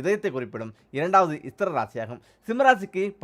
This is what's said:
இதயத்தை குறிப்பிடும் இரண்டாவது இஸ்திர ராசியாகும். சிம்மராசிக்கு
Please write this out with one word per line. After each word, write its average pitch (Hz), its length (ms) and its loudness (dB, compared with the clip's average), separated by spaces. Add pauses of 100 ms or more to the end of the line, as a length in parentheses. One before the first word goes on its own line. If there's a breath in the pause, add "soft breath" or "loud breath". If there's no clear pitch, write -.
இதயத்தை 196 360 -2
குறிப்பிடும் 110 360 -8 (260 soft breath)
இரண்டாவது 175 380 2 (140)
இஸ்திர 196 180 -4 (100)
ராசியாகும். 113 440 -6 (260 soft breath)
சிம்மராசிக்கு 220 560 4 (200)